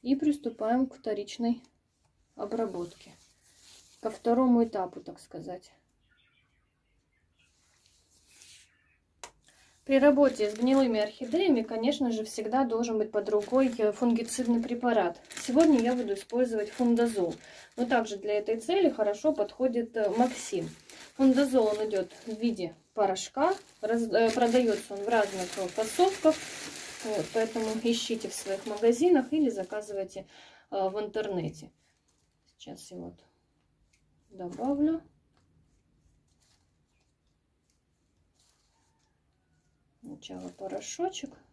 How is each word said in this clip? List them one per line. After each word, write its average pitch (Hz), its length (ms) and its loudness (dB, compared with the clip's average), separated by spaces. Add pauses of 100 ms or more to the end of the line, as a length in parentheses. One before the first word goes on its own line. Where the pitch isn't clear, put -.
И 254 140 2
приступаем 254 680 0
к 254 100 -14
вторичной 233 680 -4 (720)
обработке. 202 760 -8 (920)
Ко 220 80 -4
второму 233 540 4
этапу, 190 380 -4
так - 180 -16
сказать. 180 520 -14 (4000)
При 269 80 6
работе 262 540 6
с - 20 -8
гнилыми 247 460 4
орхидеями, 247 640 0
конечно 240 480 -2
же, 220 120 -4
всегда 220 400 -2
должен 226 360 -2
быть 208 120 -2
под 208 180 -2
рукой, 233 460 2
э, 214 160 2
фунгицидный 233 720 0
препарат. 233 580 0 (220)
Сегодня 285 400 6
я 240 140 2
буду 214 180 -2
использовать 226 560 -2
фундазол. 233 640 0 (420)
Но 240 120 -2
также 226 300 0
для 202 160 -4
этой 214 260 -2
цели 349 320 2
хорошо 214 420 0
подходит, 233 640 -2
э, 208 180 0
Максим. 214 540 -2 (480)
Фундазол, 262 520 4
он 214 200 -2
идет 190 220 -2 (160)
в 214 120 -8
виде 185 360 -2 (180)
порошка, 220 600 0 (260)
раз-, 226 320 0
э, 226 160 4
продается 233 640 2
он 202 80 -8
в 208 80 -4
разных, 196 480 0
э, 190 100 -4
фасовках. 311 680 2 (680)
Вот, 208 280 -2
поэтому 226 320 -2 (180)
ищите 233 460 -2
в - 60 -10
своих 196 320 -6
магазинах 247 680 2
или 302 160 2
заказывайте, 196 800 -8 (420)
э, 190 200 -2
в 202 100 -4
интернете. 202 720 -6 (880)
Сейчас - 320 -18
я 180 60 -16
вот 175 220 -16 (1080)
добавлю. 285 720 -2 (4000)
Сначала - 480 -14
порошочек. 285 840 -8 (220)